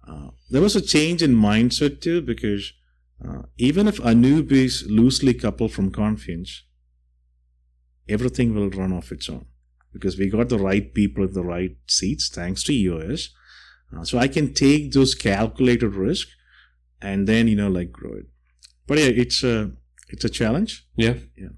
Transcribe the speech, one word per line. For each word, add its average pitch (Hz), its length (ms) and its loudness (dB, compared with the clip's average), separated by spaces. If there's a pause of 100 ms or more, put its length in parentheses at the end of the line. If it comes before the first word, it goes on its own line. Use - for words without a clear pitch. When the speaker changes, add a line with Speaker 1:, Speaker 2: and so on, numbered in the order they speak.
Speaker 1:
Uh, 73 220 -16 (200)
there 135 120 2
was 208 140 2
a 196 60 2
change 160 420 2
in 131 120 4
mindset 117 640 2
too, 165 200 -2
because, 110 520 -6 (540)
uh, 82 160 -12 (140)
even 123 300 2
if 104 100 -2
Anup 123 540 4
is 131 360 2
loosely 120 460 4
coupled 110 400 -4
from 95 180 -2
Confluence, 104 720 -6 (1400)
everything 117 460 -2
will 101 160 -2
run 95 240 -4
off - 180 -8
its - 180 -12
own 71 160 -14 (460)
because 95 260 -4
we 98 120 0
got 117 200 0
the 117 100 2
right 98 340 0
people 101 300 2
in 95 100 -2
the 92 100 -4
right 90 320 -4 (120)
seats, - 420 -2
thanks 90 340 -6
to 147 100 0
E 98 160 2
O 82 100 -4
S. 101 300 -8 (680)
Uh, 82 80 -12
so 120 160 -2
I 131 80 2
can 143 260 0
take 143 380 4
those 131 240 4
calculated 113 800 0
risks 107 360 -4 (720)
and 98 260 -2
then, 113 200 4
you 107 80 2
know, 101 140 0
like, 90 220 -4
grow - 220 -16
it. 52 120 -16 (640)
But 147 120 2
yeah, 147 60 4
it's 123 380 2
a, 110 280 0 (360)
it's - 180 -10
a 107 40 0
challenge. 135 680 -2
Speaker 2:
Yeah. 117 200 2 (220)
Speaker 1:
Yeah. 95 200 -14